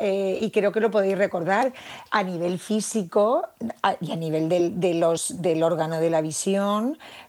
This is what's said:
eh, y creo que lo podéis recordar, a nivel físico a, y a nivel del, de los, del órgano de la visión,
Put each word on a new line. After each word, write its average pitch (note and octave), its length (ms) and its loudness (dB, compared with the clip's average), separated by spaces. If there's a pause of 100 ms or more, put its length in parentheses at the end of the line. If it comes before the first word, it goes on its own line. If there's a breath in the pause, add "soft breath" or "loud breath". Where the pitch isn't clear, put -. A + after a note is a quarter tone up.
eh, G3 400 0
y A3 100 -2
creo G3+ 220 2
que A3 80 0
lo A3 100 4
podéis G3 260 2
recordar, G3 560 0 (380 loud breath)
a G#3 140 0
nivel F3 340 -2
físico G#3+ 880 0 (340)
a, G3+ 200 2
y D#3+ 100 -6
a G3 60 -4
nivel D#3+ 320 0
del, F3 320 2
de F3 140 2
los, E3 460 0
del E3 220 2
órgano E3 380 0
de E3 100 2
la E3 100 2
visión, G3+ 800 0 (300 loud breath)